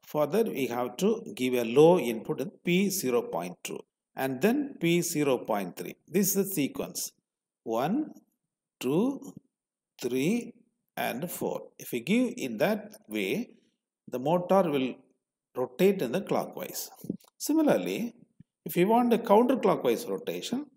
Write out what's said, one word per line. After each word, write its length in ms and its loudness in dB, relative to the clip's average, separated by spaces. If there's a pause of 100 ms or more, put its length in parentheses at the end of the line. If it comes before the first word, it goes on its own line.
For 220 0
that, 180 2
we 220 -2
have 300 -4
to 240 0 (120)
give 200 0
a 100 2
low 340 8
input 420 -4
at 240 -10
P 240 2
zero 340 0
point 420 -6
two 160 -10 (360)
and 240 -4
then 400 0
P 220 4
zero 360 0
point 380 -4
three. 200 -10 (100)
This 220 2
is 60 -2
the 100 2
sequence. 680 -4 (520)
One, 480 -2 (680)
two, 540 -2 (680)
three, 540 -2 (420)
and 340 -4
four. 320 -6 (160)
If 140 -12
we 80 -4
give 360 0
in 220 -6
that 360 -2 (140)
way, 420 -2 (580)
the 100 -8
motor 520 2
will 240 0 (640)
rotate 460 2
in 100 -2
the 80 0
clockwise. 680 -4 (460)
Similarly, 800 0 (500)
if 120 -6
you 120 4
want 240 4
a 60 4
counterclockwise 880 2
rotation 580 -6 (100)